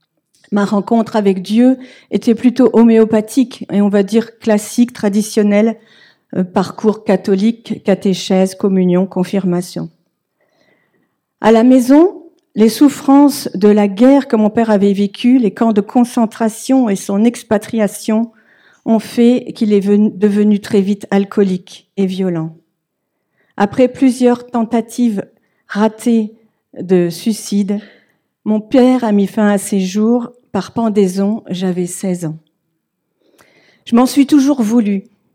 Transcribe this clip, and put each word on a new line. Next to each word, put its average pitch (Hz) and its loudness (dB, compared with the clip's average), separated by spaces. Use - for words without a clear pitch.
Ma 202 0
rencontre 214 -2
avec 196 0
Dieu 240 2
était 214 0
plutôt 247 2
homéopathique 220 2
et 202 0
on 208 2
va 202 2
dire 214 -2
classique, 226 -2
traditionnelle, 208 0
euh, 185 -2
parcours 196 -4
catholique, 202 -2
catéchèse, 190 0
communion, 185 0
confirmation. 180 -6
À 214 4
la 226 4
maison, 262 4
les 214 4
souffrances 277 2
de 196 2
la 208 4
guerre 254 2
que 240 -2
mon 214 2
père 220 -2
avait 202 2
vécue, 202 0
les 214 0
camps 226 0
de 208 2
concentration 233 -2
et 202 -2
son 196 -4
expatriation 220 -2
ont 220 2
fait 240 0
qu'il 208 -2
est 202 4
venu, 208 2
devenu 208 0
très 208 -2
vite 202 -4
alcoolique 196 -2
et 196 -2
violent. 175 -6
Après 202 0
plusieurs 247 0
tentatives 226 -4
ratées 220 -2
de 180 0
suicide, 202 -4
mon 214 0
père 254 2
a 220 -2
mis 202 2
fin 214 -2
à 202 0
ses 196 -4
jours 214 -2
par - -8
pendaison, 202 -2
j'avais 180 -4
seize 175 -8
ans. 156 -8
Je - -2
m'en 247 4
suis 269 2
toujours 277 2
voulu, 208 0